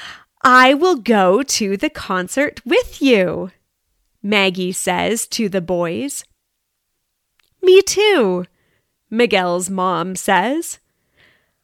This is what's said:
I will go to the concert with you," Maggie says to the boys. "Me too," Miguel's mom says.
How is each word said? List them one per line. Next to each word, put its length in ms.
I 300
will 240
go 460
to 340
the 140
concert 760
with 380
you," 480
Maggie 500
says 560
to 220
the 100
boys. 640
"Me 200
too," 640
Miguel's 600
mom 460
says. 600